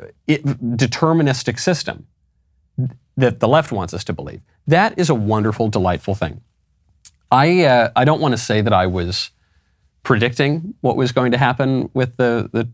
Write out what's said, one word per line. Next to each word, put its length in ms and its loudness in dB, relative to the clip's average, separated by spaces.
it, 180 -2
deterministic 1160 0
system 480 -4
that 240 2
the 80 2
left 240 2
wants 220 -6
us 100 -6
to 100 -6
believe. 280 -12
That 320 2
is 140 0
a 40 4
wonderful, 540 0
delightful 460 -2
thing. 260 -6
I, 320 4
uh, 320 4
I 100 4
don't 160 2
want 120 0
to 40 -2
say 240 -2
that 100 0
I 140 4
was 460 -4
predicting 760 0
what 140 0
was 160 0
going 200 0
to 80 0
happen 540 0
with 240 -2
the, 360 0
the 200 -2